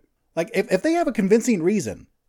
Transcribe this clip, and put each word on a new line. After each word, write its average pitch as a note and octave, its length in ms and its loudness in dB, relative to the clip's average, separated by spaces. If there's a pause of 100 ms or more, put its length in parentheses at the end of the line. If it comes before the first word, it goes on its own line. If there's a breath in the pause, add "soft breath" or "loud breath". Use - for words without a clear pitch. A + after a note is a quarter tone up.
(360)
Like, E3+ 180 -4
if, G3 180 -2
if F#3 120 0
they D#4+ 100 2
have E4+ 140 0
a C#4+ 60 -4
convincing G#3+ 500 2
reason, E3 440 -2 (220)